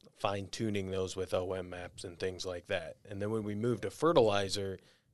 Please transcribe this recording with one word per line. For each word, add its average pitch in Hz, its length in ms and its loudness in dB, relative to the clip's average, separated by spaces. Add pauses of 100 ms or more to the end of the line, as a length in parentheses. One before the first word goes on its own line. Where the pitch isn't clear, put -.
(180)
fine-tuning 101 720 -2
those 95 240 0
with 95 200 -2
O 92 180 0
M 92 160 -4
maps 90 340 -10
and 87 160 -12
things 92 280 -4
like 90 220 -6
that. 87 280 -4 (120)
And 101 120 -8
then 104 100 -2
when 110 140 -2
we 104 100 -4
move 117 280 0
to 101 80 -2
fertilizer, 101 880 4 (360)